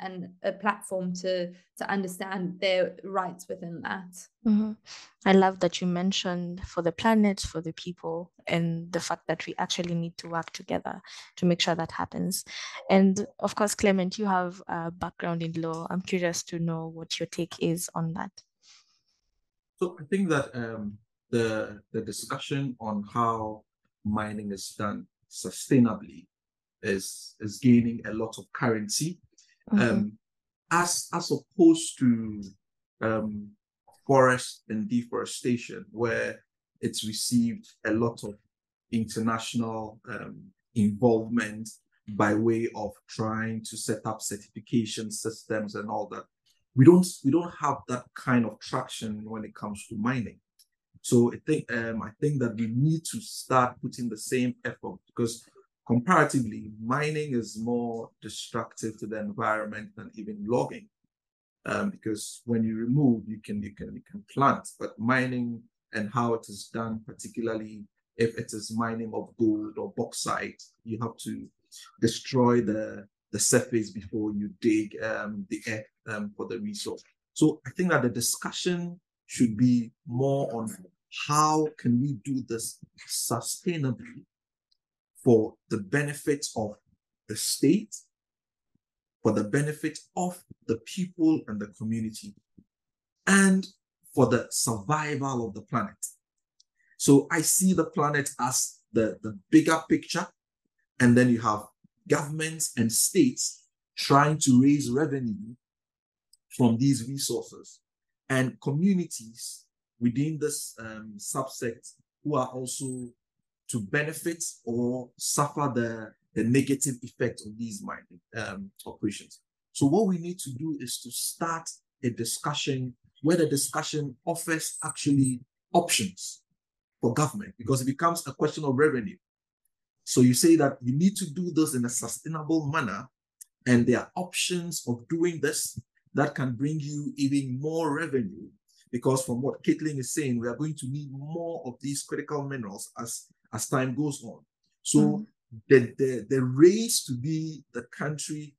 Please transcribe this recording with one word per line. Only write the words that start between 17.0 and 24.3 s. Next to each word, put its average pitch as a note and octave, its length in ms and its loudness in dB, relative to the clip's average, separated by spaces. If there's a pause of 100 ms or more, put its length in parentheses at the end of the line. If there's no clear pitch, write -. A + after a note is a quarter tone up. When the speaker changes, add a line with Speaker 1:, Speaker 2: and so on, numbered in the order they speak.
Speaker 2:
your E3 80 -4
take - 320 -6
is E3+ 340 0
on E3 200 -2
that. - 180 -8 (1400)
Speaker 3:
So F3+ 240 -4
I D3+ 100 -16
think G3 200 0
that, C#3+ 220 2
um... A2 460 -6 (320)
The, A2 500 0 (120)
the A2+ 80 -2
discussion - 800 -4
on G#2+ 240 -4 (100)
how A2 520 -2 (400)
mining G#2 480 -4